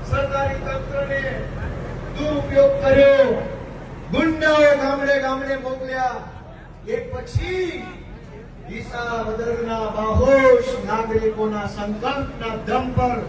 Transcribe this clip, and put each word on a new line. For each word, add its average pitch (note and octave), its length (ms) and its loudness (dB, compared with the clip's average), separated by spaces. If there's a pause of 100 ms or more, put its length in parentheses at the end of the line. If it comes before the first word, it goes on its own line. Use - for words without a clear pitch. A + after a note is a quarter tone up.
સરકારી C#4 600 -2
તંત્રને C4+ 580 -4 (920)
દુરુપયોગ C#4 640 4
કર્યો, C#4 520 8 (800)
ગુંડાઓ D#4 580 4 (100)
ગામડે C#4 400 0
ગામડે C4+ 380 -2
મોકલ્યા. B3+ 600 -4 (680)
એ G#4+ 100 -2 (160)
પછી F4+ 720 -4 (800)
વિસાવદરના A3+ 1300 -6
બાહોશ A#3+ 760 4 (140)
નાગરિકોના G#3+ 840 -2
સંકલ્પના A3+ 880 -6 (100)
દમ B3 200 0 (120)
પર B3 200 0 (100)